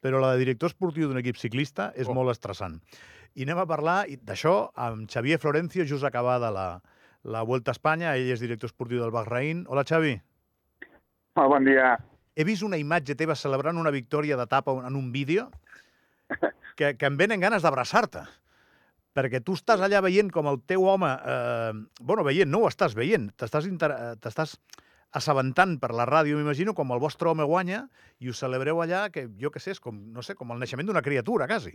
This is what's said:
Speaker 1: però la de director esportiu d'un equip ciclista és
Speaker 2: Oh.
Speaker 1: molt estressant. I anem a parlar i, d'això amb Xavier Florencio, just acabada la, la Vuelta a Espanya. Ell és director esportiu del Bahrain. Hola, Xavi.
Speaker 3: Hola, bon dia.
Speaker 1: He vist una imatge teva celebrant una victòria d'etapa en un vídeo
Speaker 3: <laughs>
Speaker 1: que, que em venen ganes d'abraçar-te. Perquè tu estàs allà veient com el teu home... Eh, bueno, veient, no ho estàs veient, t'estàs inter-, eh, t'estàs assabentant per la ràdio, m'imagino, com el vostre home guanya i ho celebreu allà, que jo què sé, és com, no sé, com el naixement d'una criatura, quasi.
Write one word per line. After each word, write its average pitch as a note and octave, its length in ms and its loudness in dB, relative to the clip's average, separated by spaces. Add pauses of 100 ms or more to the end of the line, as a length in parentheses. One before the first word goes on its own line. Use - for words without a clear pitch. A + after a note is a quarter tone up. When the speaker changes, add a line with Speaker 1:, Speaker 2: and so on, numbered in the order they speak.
Speaker 1:
però C3+ 200 2
la C3 120 4
de B2+ 60 4
director C3 320 2
esportiu D#3+ 380 -2
d'un C3 100 -2
equip B2 180 -4
ciclista C#3+ 580 -4
és C3 140 -4
Speaker 2:
Oh. B2+ 60 -2
Speaker 1:
molt B2+ 160 2
estressant. F#2+ 500 -6 (540)
I C3+ 80 -8
anem D3+ 160 -2
a F#3 80 0
parlar E3 420 0
i, C3+ 80 -12
d'això D#3 580 0
amb A2+ 360 -6
Xavier B2+ 280 0
Florencio, D#3+ 460 0
just C#3 200 -4
acabada B2 460 0
la, F#2 300 -6 (420)
la A2 200 -6
Vuelta B2 300 -2
a A#2 40 -4
Espanya. D#3+ 400 0
Ell B2+ 160 0
és A#2 80 -2
director A#2 300 -6
esportiu A#2+ 320 -4
del A#2 80 -2
Bahrain. B2 580 -2
Hola, C3+ 160 0
Xavi. D#3+ 300 2 (1200)
Speaker 3:
Hola, C#3+ 140 6
bon C#3 160 6
dia. C3 340 6 (360)
Speaker 1:
He D#3 100 0
vist G3 180 0
una G3+ 160 -2
imatge D3 360 -2
teva D#3 220 0
celebrant C#3 400 -2
una E3 140 2
victòria D3 460 0
d'etapa C3+ 360 0 (140)
en C3+ 100 -4
un C3 160 -4
vídeo D3+ 380 -2 (800)
Speaker 3:
<laughs> - 460 -6
Speaker 1:
que, C#3+ 200 0
que D3 100 0
em C#3 100 2
venen G3+ 240 2
ganes G3 240 2
d'abraçar-te. D3+ 600 2 (920)
Perquè B2+ 240 0
tu F#3 160 -4
estàs G#3+ 240 2
allà G3 240 4
veient F#3+ 280 4
com D3+ 180 0
el C#3 80 0 (100)
teu F#3 160 4
home... F#3+ 240 4
Eh, A#2+ 640 -2 (280)
bueno, E3+ 240 0
veient, D3 280 4
no G3+ 120 4
ho F3 40 4
estàs C#3 260 0
veient, B2 420 0
t'estàs D3+ 320 -2
inter-, E3 280 0
eh, A#2 240 -8
t'estàs D3+ 360 -6 (600)
assabentant C#3+ 640 2
per A#2 160 -4
la A#2 80 0
ràdio, D3 320 2
m'imagino, D3 400 -2
com C#3 160 -2
el B2 80 0
vostre D#3 300 -2
home D#3 180 0
guanya F#3 380 -2 (340)
i B2 80 -10
ho A#2+ 80 -8
celebreu C3+ 480 -2
allà, F3+ 260 -2
que C3+ 180 -10 (120)
jo C3+ 100 -4
què C#3+ 120 -14
sé, F#3+ 100 -8
és F#3+ 80 -12
com, A2+ 160 -12 (160)
no A#2+ 100 -14
sé, G3 140 -12
com A#2+ 160 -12
el A#2+ 80 -8
naixement B2+ 300 -6
d'una F#3 120 2
criatura, C3+ 460 0
quasi. F3 260 -4